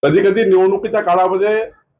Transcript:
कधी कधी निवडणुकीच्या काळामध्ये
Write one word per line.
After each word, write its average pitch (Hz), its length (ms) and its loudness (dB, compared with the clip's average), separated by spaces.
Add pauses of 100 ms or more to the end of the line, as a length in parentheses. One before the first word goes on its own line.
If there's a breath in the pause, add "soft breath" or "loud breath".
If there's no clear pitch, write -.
कधी 185 200 2
कधी 196 220 2
निवडणुकीच्या 190 580 0
काळामध्ये 190 600 0 (360)